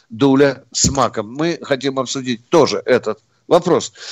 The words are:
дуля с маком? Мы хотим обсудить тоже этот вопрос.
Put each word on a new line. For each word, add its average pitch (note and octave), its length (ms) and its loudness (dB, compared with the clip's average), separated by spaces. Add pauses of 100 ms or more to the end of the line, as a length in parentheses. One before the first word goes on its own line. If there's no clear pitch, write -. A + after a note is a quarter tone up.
(100)
дуля C3+ 600 2
с - 200 -2
маком? A2+ 420 -2
Мы D#3 300 -4
хотим C3+ 360 -4
обсудить B2+ 520 -6
тоже G#2+ 340 2
этот A2 360 0 (280)
вопрос. D#3+ 460 0 (180)